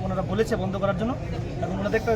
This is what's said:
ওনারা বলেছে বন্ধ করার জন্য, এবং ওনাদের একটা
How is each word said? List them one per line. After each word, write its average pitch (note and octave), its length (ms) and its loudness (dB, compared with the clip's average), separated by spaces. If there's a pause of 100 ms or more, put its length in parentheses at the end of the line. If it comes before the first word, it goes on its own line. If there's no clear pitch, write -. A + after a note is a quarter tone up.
ওনারা F#3 180 0 (100)
বলেছে A3 300 2
বন্ধ F#3+ 200 0
করার G3 180 2
জন্য, A3+ 120 0 (500)
এবং F3 180 -2
ওনাদের G3+ 200 2
একটা A3+ 160 2